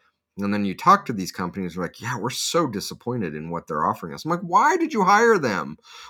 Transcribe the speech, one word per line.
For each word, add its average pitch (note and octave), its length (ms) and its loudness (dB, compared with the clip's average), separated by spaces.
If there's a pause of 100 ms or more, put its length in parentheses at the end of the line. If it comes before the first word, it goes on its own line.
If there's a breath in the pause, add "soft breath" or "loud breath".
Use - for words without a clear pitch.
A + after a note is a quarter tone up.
(380)
and G2+ 160 -2
then G2+ 120 0
you F#2+ 80 -2
talk G3 320 4
to B2+ 80 -4
these F#2 180 -6
companies, F2+ 440 -6
they're F2+ 80 -4
like, - 180 -8
"Yeah, A#2+ 160 -6
we're G#2 120 -4
so E3 360 0
disappointed G2+ 680 -6
in D#2 140 -8
what E2+ 180 -6
they're D#2 180 -2
offering F2+ 280 -2
us." C#2+ 100 -12
I'm D#3 80 -4
like, F3 80 0
"Why G#3 380 4
did E4 160 -2
you G#3 100 2
hire G#3+ 340 6
them?" F2+ 400 -2 (320 loud breath)